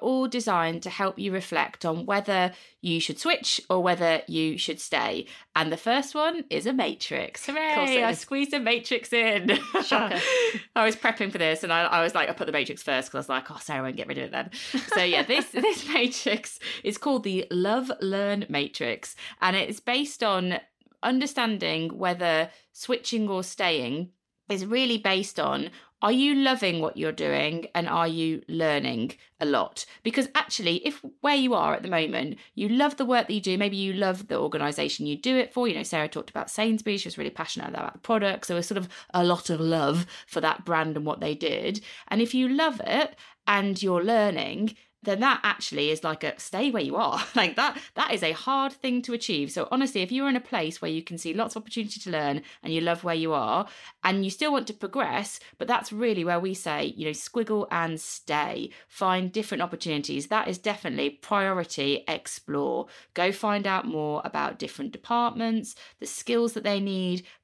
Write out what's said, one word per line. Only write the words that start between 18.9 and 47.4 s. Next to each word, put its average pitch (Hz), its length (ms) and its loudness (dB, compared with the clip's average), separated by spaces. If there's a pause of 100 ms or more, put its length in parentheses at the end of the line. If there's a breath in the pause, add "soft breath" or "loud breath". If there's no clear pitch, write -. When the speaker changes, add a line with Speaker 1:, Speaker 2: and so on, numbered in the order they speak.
Speaker 1:
And 185 140 4
it's 196 240 -2
based 277 460 -2
on 185 340 2 (520)
understanding 208 840 0
whether 170 520 2 (240 loud breath)
switching 233 560 -2
or 185 140 0
staying 165 680 0 (400)
is 190 160 -2
really 233 320 2
based 196 420 0
on 143 300 0 (300 loud breath)
are 208 120 4
you 277 240 6
loving 254 440 4
what 156 160 -2
you're 156 160 -2
doing, 151 640 0
and 170 160 0
are 170 180 2
you 165 400 -2
learning 143 680 0 (260 soft breath)
a 160 60 -2
lot? 131 380 0 (200 loud breath)
Because 254 320 0
actually, 202 400 0 (100)
if - 180 -4 (180)
where 285 140 4
you 254 200 4
are 160 180 4
at - 80 0
the - 80 -8
moment, 160 480 0 (160 loud breath)
you 208 160 0
love 285 280 4
the 269 80 0
work 240 200 4
that 202 80 -2
you 208 80 0
do, 185 160 0
maybe 202 200 0
you 190 160 0
love 190 340 0
the 147 120 -2
organisation 147 680 -2
you 147 100 -2
do 254 180 2
it 254 160 2
for. 247 160 0
You 196 60 2
know, 151 80 -4
Sarah 156 260 -2
talked - 220 -8
about - 220 -6
Sainsbury's, 214 500 0
she - 60 -8
was 170 100 -10
really 147 140 -4
passionate - 380 -6
about - 240 -6
the - 60 -20
product, 208 460 0
so 175 120 -2
it's 170 100 0
sort 202 100 -2
of 185 120 -2 (220 loud breath)
a 180 120 6
lot 175 260 4
of 165 100 0
love 160 460 4 (220 loud breath)
for - 120 -4
that 156 260 2
brand 160 320 0
and 151 80 -4
what 151 140 -2
they 151 140 -2
did. 165 480 -2 (280 loud breath)
And 208 120 2
if 233 140 2
you 254 120 4
love 277 380 2
it 277 300 0 (320 loud breath)
and 196 340 4
you're 180 220 2
learning, 208 720 2 (280 soft breath)
then 196 160 0
that 254 240 4
actually 147 480 0
is 156 120 -2
like 160 200 -2
a 151 160 -4
stay 233 320 -2
where 220 120 0
you 139 120 -2
are. - 340 0
<laughs> - 60 -4
Like 190 200 4